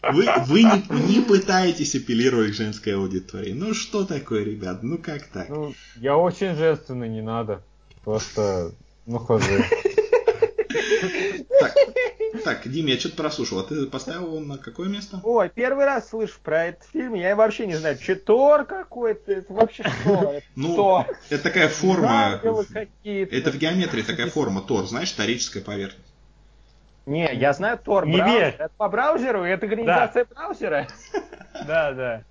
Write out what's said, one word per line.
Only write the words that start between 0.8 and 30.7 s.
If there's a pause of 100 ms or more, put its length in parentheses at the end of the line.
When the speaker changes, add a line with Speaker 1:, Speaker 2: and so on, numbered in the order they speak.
Speaker 1:
не
пытаетесь
апеллировать
к
женской
аудитории.
Ну
что
такое,
ребят?
Ну
как
так?
Speaker 2:
Ну, (220)
я
очень
женственный,
не
надо. (420)
Просто, (340)
ну,
хз. (2250)
Speaker 1:
Так, (720)
так,
Дим,
я
что-то
прослушал.
А
ты
поставил
его
на
какое
место?
Speaker 3:
Ой,
первый
раз
слышу
про
этот
фильм.
Я
вообще
не
знаю,
что
Тор
какой-то.
Это
вообще
что?
Это (120)
Speaker 1:
Ну,
Speaker 3:
Тор. (240)
Speaker 1:
это
такая
форма.
Speaker 3:
Ангелы
какие-то.
Speaker 1:
Это
в
геометрии
такая
форма.
Тор,
знаешь,
торическая
поверхность. (1000)
Speaker 3:
Не,
я
знаю
Tor
Speaker 2:
Не
Speaker 3:
браузер.
Speaker 2:
верь.
Speaker 3:
Это
по
браузеру,
это
экранизация
Speaker 2:
Да.
Speaker 3:
браузера.